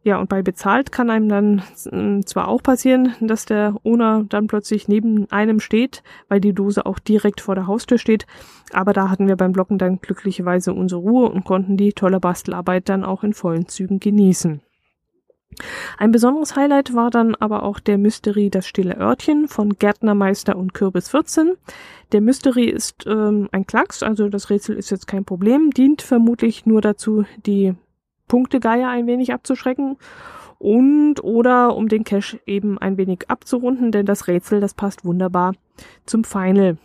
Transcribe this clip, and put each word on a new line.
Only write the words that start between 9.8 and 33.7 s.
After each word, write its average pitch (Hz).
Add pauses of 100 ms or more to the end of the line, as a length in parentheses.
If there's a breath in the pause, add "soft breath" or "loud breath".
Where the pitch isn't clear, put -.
glücklicherweise 180
unsere 180
Ruhe 233
und 190
konnten 190
die 202
tolle 185
Bastelarbeit 180
dann 190
auch 190
in 208
vollen 170
Zügen 190
genießen. 185 (1400 loud breath)
Ein 214
besonderes 254
Highlight 277
war 233
dann 226
aber 214
auch -
der 208
Mystery 208
Das 185
stille 185
Örtchen 294
von 208
Gärtnermeister 202
und 185
Kürbis 185
vierzehn. 320 (580 loud breath)
Der 208
Mystery 240
ist, -
ähm, 208
ein 190
Klacks, -
also 208
das 202
Rätsel 208
ist 202
jetzt 190
kein 196
Problem, 240
dient 269
vermutlich 233
nur 220
dazu, 214 (200)
die 196 (520)
Punktegeier 247
ein 240
wenig 247
abzuschrecken 269 (640 loud breath)
und 277
oder 240
um 220
den 220
Cache 202
eben 202
ein 190
wenig 185
abzurunden, 247